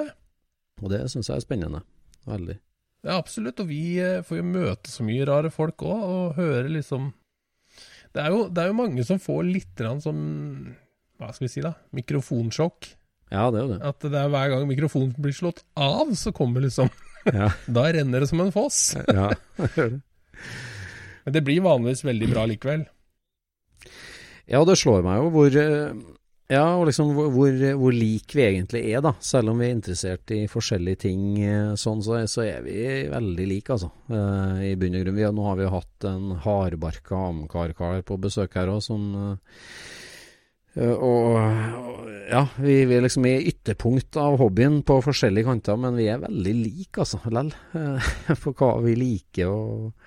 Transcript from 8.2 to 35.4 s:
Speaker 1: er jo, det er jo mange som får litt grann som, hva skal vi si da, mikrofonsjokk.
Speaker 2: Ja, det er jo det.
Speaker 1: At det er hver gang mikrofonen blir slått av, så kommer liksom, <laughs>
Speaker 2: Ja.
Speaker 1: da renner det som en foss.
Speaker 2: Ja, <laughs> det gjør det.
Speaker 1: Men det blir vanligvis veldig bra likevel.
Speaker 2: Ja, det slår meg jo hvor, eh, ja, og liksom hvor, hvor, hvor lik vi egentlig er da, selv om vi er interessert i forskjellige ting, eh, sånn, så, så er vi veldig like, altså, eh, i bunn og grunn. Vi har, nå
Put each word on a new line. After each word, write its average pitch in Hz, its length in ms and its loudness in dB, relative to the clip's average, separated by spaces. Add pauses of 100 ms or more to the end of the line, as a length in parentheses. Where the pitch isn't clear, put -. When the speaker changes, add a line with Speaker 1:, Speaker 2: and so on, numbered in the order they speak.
Speaker 1:
er 156 60 0
jo, 202 180 0
det 175 80 -4
er 170 160 0
jo 226 80 0
mange 185 240 0
som 190 140 0
får 151 340 -2
litt - 220 -6
grann 120 260 -4
som, 147 760 -6 (440)
hva 113 120 -12
skal - 140 -6
vi 123 80 -6
si 139 80 -6
da, 156 140 -4 (180)
mikrofonsjokk. 135 1000 -4 (340)
Speaker 2:
Ja, 107 220 0
det 107 80 0
er 117 60 0
jo 135 80 -2
det. 90 100 -6
Speaker 1:
At 143 160 -6
det 143 160 -4
er 143 140 0
hver 139 200 0
gang 135 200 0
mikrofonen 135 400 0 (100)
blir 143 160 -2
slått - 280 -6 (120)
av, 214 400 0
så 208 160 -2
kommer 127 300 0
liksom, 135 260 2 (240)
<laughs> - 220 -2
Speaker 2:
Ja. 104 160 4 (180)
Speaker 1:
da 120 140 2 (100)
renner 135 300 2
det 139 80 0
som 165 100 2
en 185 140 2
foss. - 420 0
Speaker 2:
Ja, 98 360 2 (140)
<laughs> - 120 -20
det 156 180 0
gjør 131 140 2
det. 135 120 -8 (1200)
Speaker 1:
Men 135 80 -4
det 156 100 2
blir 143 180 2
vanligvis 131 440 2
veldig 113 260 0
bra 113 140 2
likevel. 131 400 -2 (1600)
Speaker 2:
Ja, 135 180 4
det 180 160 6
slår 101 240 6
meg 92 160 2
jo 151 100 2
hvor, 147 300 8
eh, 147 380 0 (520)
ja, 139 140 4 (160)
og 175 80 4
liksom 147 240 2
hvor, 147 180 2
hvor, 135 220 6 (240)
hvor 127 160 4
lik 110 400 0
vi 143 140 4
egentlig 98 420 0
er 113 160 0
da, 156 140 4
selv 110 340 0
om 117 80 0
vi 120 80 0
er 123 80 0
interessert 92 560 -4
i 107 160 -2
forskjellige 95 560 -2
ting, 98 220 0 (180)
eh, 104 320 0
sånn, 110 260 -2
så, 113 220 -2
så 110 240 -2
er 71 160 -6
vi 85 140 -8 (320)
veldig 95 400 -2
like, 101 260 -2
altså, 87 140 -4 (160)
eh, 98 640 0
i 98 60 0
bunn 92 200 0
og 92 80 0
grunn. 95 160 -2
Vi 107 80 4
har, 104 80 0
nå 107 80 -2